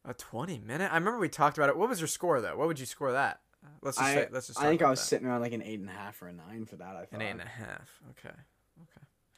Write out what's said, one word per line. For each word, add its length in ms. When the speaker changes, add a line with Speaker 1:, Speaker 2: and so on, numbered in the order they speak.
Speaker 1:
A 80
twenty 440
minute? 320
I 60
remember 240
we 80
talked 300
about 120
it. 60
What 140
was 100
your 80
score, 320
though? 160
What 140
would 100
you 60
score 260
that? 300
Let's 160
just 120
Speaker 2:
I, 40
Speaker 1:
say, 180
let's 160
just 120
Speaker 2:
I 40
Speaker 1:
talk 60
Speaker 2:
think 120
I 40
Speaker 1:
about 60
Speaker 2:
was 100
Speaker 1:
that. 60
Speaker 2:
sitting 200
around, 140
like, 100
an 120
eight 180
and 80
a 40
half 280
or 80
a 40
nine 320
for 120
that, 180
I 100
thought. 80
Speaker 1:
An 100
eight 80
and 100
a 40
half. 560
Okay. 220
Okay. 720